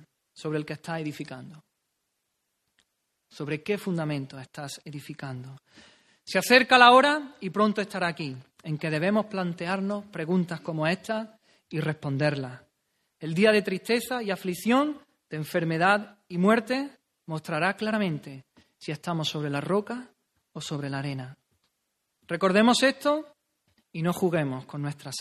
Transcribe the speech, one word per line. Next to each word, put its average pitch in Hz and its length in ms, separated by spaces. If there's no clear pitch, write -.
sobre 156 240
el 151 80
que 151 80
estás 160 260
edificando? 147 640
¿Sobre 151 320
qué 202 160
fundamento 151 640
estás 139 440
edificando? 135 800
Se - 160
acerca 247 400
la 247 120
hora, 285 480
y 190 120
pronto 208 300
estará 185 260
aquí, 151 280
en 151 160
que 160 100
debemos 202 380
plantearnos 190 760
preguntas 170 560
como 156 260
esta 220 500
y 160 120
responderlas. 143 800
El 160 140
día 214 180
de 208 100
tristeza 226 600
y 202 80
aflicción, 233 680
de 156 80
enfermedad 170 800
y 175 80
muerte, 233 600
mostrará 165 500
claramente 175 680
si - 160
estamos 160 340
sobre 151 220
la 143 100
roca 208 500
o 151 80
sobre 143 280
la 139 100
arena. 135 380
Recordemos 190 580
esto 294 520
y 165 100
no 170 120
juguemos 147 520
con 147 160
nuestras 143 400